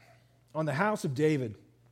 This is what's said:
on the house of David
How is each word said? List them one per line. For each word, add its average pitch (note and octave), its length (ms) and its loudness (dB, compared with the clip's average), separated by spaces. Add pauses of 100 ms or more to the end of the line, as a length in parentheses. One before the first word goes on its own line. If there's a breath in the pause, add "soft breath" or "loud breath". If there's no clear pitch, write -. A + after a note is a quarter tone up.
(540 soft breath)
on D#3 100 0
the D3+ 80 0
house G3+ 320 0
of D3 100 -2
David C#3 400 2 (380)